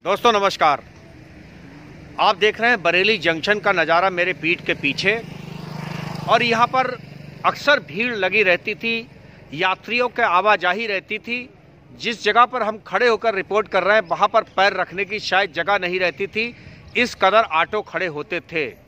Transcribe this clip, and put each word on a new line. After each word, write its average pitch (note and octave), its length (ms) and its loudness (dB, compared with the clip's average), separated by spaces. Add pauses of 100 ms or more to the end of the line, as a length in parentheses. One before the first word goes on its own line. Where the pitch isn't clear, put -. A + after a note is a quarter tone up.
दोस्तों G3+ 260 2
नमस्कार, F#3 500 2 (1400)
आप F#3+ 180 2
देख G#3 240 0
रहे A#3 80 2
हैं A#3 120 0
बरेली F3+ 360 2
जंक्शन E3 420 0
का G3+ 120 0
नज़ारा F3 380 2
मेरे F3+ 240 -2
पीठ D#3+ 320 -4
के E3+ 80 -2
पीछे। D#3+ 400 -2 (1160)
और A#3 140 4
यहाँ A#3 240 2
पर B3+ 200 0 (580)
अक्सर C#4 340 2
भीड़ G#3 360 -4
लगी G3 280 2
रहती F#3 320 0
थी, A3+ 340 -6 (440)
यात्रियों F#3+ 560 -2
के A#3+ 120 -4
आवाजाही F#3+ 680 2
रहती G3+ 320 -6
थी। B3 300 -8 (480)
जिस G3+ 260 -6
जगह G#3+ 220 4
पर B3 180 -4
हम G#3+ 240 -4
खड़े G#3 200 2
होकर A3+ 280 2
रिपोर्ट G3 320 -2
कर F#3 160 0
रहे G3+ 120 4
हैं, G#3 120 2
वहाँ E3+ 200 2
पर G#3+ 160 2
पैर G3 300 0
रखने F#3 320 -4
की G3+ 140 -8
शायद F#3 340 0
जगह E3+ 240 0
नहीं F3+ 220 -4
रहती F#3 280 -2
थी, A3+ 280 -6 (420)
इस - 180 0
कदर G3 280 4
ऑटो E3+ 380 -2
खड़े F3 260 -6
होते D3+ 320 -6
थे। D3+ 280 -6 (200)